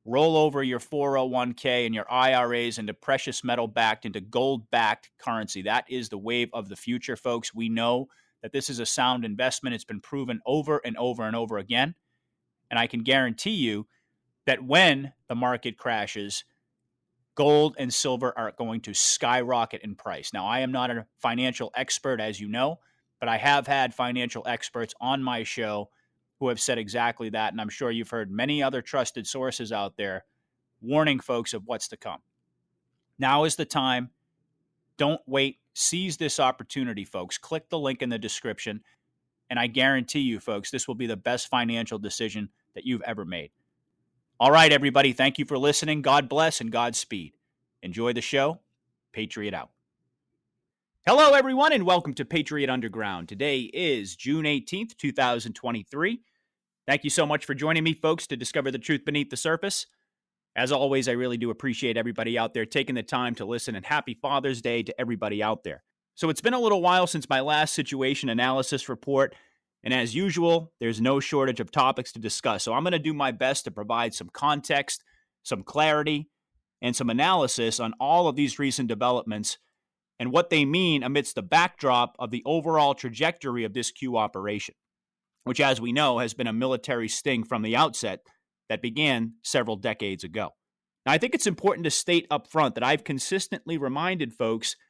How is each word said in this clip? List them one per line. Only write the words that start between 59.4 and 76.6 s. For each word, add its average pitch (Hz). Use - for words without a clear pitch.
As 127
always, 135
I 131
really 120
do 117
appreciate 120
everybody 117
out 113
there 113
taking 131
the 117
time 123
to 113
listen, 117
and 90
happy 139
Father's 135
Day 117
to -
everybody 104
out 107
there. 73
So 160
it's 156
been 247
a 254
little 208
while 180
since 165
my 135
last 151
situation 135
analysis 127
report, 135
and 120
as 117
usual, 170
there's 117
no 131
shortage 135
of 107
topics 131
to 127
discuss. 107
So 113
I'm 135
gonna 175
do 156
my 139
best 131
to 113
provide 113
some 90
context, 143
some 101
clarity, 151